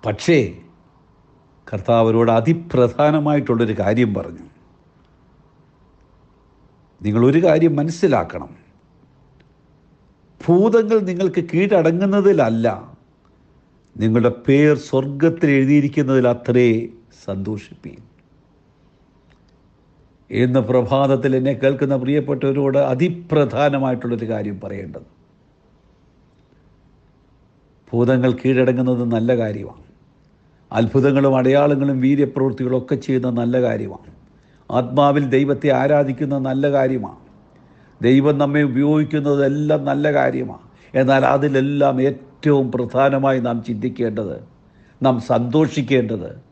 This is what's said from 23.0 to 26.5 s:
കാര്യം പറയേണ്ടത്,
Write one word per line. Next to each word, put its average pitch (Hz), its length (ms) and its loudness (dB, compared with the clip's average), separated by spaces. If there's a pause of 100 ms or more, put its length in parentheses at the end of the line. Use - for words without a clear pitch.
കാര്യം 104 320 -6
പറയേണ്ടത്, 98 560 -14 (2750)